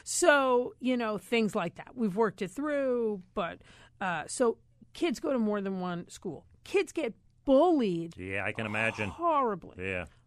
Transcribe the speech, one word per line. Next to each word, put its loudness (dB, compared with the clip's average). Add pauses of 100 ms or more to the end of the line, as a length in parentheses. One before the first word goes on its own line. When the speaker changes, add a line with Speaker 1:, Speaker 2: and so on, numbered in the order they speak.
Speaker 1:
So, 4
you 0
know, -2
things 0
like -4
that. -14
We've 0
worked 0
it -6
through, -2 (120)
but, -6 (400)
uh, -4
so 0 (360)
kids -2
go -4
to 0
more 0
than -4
one -6
school. -12 (200)
Kids -2
get -6 (320)
bullied 4
Speaker 2:
Yeah, -4
I -2
can -4
imagine. 0
Speaker 1:
horribly. -2
Speaker 2:
Yeah. -4 (220)